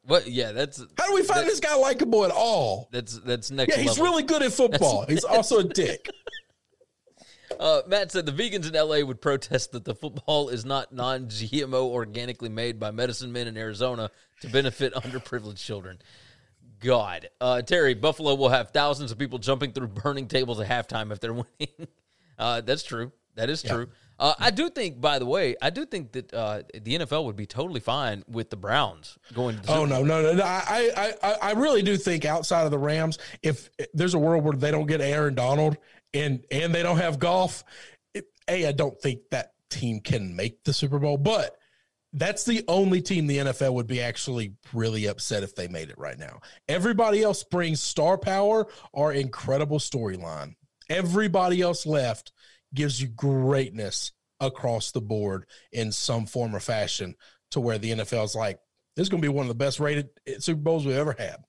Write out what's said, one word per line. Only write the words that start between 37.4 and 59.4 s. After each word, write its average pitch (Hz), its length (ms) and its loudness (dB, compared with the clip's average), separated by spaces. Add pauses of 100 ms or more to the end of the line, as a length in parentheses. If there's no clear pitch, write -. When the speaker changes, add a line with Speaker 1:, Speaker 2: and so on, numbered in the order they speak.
Speaker 2:
it, 202 140 -10 (200)
A, 175 200 2
I 143 40 2
don't 143 300 0
think 131 180 -2 (120)
that 127 200 -6 (180)
team 113 300 -4
can 98 340 -2
make 104 300 -6
the 147 80 0
Super 143 260 0
Bowl, 143 200 0
but 180 400 2 (560)
that's 175 320 -2
the 233 240 2
only 185 320 4
team 175 260 0
the 143 120 2
N 139 100 0
F 127 120 -2
L 131 140 2
would 120 120 -2
be 123 140 -2
actually 117 520 -4 (180)
really 113 360 0
upset 101 360 -2
if - 120 -10
they 90 120 -6
made 80 220 -10
it - 80 -18
right 67 200 -10
now. 73 220 -16 (300)
Everybody 214 520 4
else 208 220 2
brings 170 380 0
star 175 360 2
power 202 480 2 (280)
or 147 180 2
incredible 139 680 0
storyline. 85 760 -6 (340)
Everybody 180 720 2
else 175 260 0
left 135 460 -2 (440)
gives 135 260 0
you 135 60 -2
greatness 131 1040 0 (280)
across 123 520 -2
the 120 100 -4
board 101 460 -4 (240)
in 110 200 -2
some 117 360 -2
form 117 280 -4
or 95 40 -4
fashion 101 560 -4 (360)
to - 80 -2
where 117 200 0
the 113 120 -4
N 110 100 -2
F 107 120 -4
L 110 100 2
is 107 120 -4
like, 107 240 -2 (360)
"This 165 100 0
is 196 40 -2
gonna 175 120 0
be 147 80 2
one 139 160 0